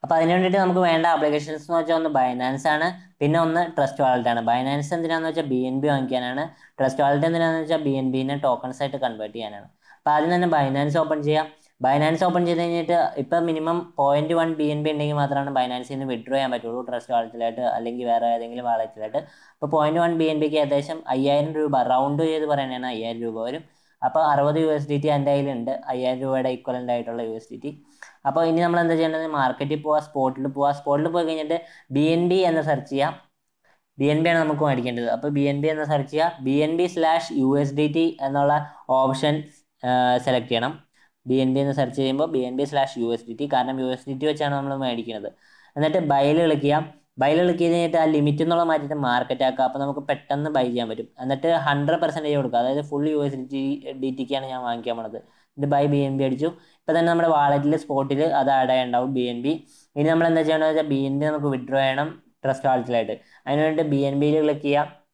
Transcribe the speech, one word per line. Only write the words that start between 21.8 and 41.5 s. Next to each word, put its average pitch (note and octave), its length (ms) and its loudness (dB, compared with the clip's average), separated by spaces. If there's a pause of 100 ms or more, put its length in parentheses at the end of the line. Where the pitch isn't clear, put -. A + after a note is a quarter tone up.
റൗണ്ട് C#3+ 360 2
ചെയ്ത് D#3 240 -2
പറയുകയാണെങ്കിൽ B2+ 420 -4
അയ്യായിരം A#2 320 -6
രൂപ A2+ 100 -6 (120)
വരും. D#3 160 -10 (420)
അപ്പൊ C#3+ 120 0 (120)
അറുപത് C#3+ 320 2
യു D#3+ 100 2
എസ് C#3+ 160 -2
ഡി D3 140 0
ടി D3+ 120 0
എൻ്റെ C#3+ 160 2
കയ്യിലുണ്ട്, C3+ 400 0 (200)
അയ്യായിരം B2+ 340 -2
രൂപയുടെ C3 320 0
ഇക്വലന്റ് B2 360 -6
ആയിട്ടുള്ള A#2 360 -4
യു A2 100 -6
എസ് - 140 -20
ഡി A2 100 -14
ടി. D3 80 -8 (560)
അപ്പൊ C3+ 120 0 (100)
ഇനി E3 140 2
നമ്മൾ E3+ 180 2
എന്താ E3 160 2
ചെയ്യേണ്ടത്? D#3+ 280 0 (100)
മാർക്കറ്റിൽ C#3 480 0
പോവാ, D3+ 220 2
സ്പോട്ടിൽ C3 400 -2 (100)
പോവാ. C#3 140 2 (100)
സ്പോട്ടിൽ C#3+ 340 0
പോയി E3+ 140 0
കഴിഞ്ഞിട്ട് D#3+ 300 -2 (380)
ബി C#3+ 80 4 (100)
എൻ E3+ 80 2 (100)
ബി F#3 60 2 (120)
എന്ന് D#3+ 200 0
സെർച്ച് D3 220 -2
ചെയ്യാം. C#3 220 0 (840)
ബി C3+ 140 2
എൻ D3+ 100 2
ബി E3+ 80 4
ആണ് E3 120 4
നമുക്ക് D3+ 260 0
മേടിക്കേണ്ടത്. A#2+ 460 -2
അപ്പൊ C3 120 -6 (100)
ബി C#3 140 2
എൻ C#3+ 120 -2
ബി D#3 100 2
എന്ന് D3+ 180 -4
സെർച്ച് C#3+ 220 0
ചെയ്യുക. D#3 340 -2
ബി C3+ 80 2 (100)
എൻ D#3+ 140 -2
ബി F3+ 60 2 (100)
slash E3 300 2 (200)
U C3 40 4 (160)
S C#3 140 -2
D D3+ 160 2
T E3 100 2 (220)
എന്നുള്ള C#3+ 260 2 (460)
ഓപ്ഷൻ, C3+ 360 0 (540)
ആ, - 20 2 (340)
സെലക്ട് B2 260 0
ചെയ്യണം. A#2+ 220 -2 (560)
ബി B2+ 140 2
എൻ C3 120 2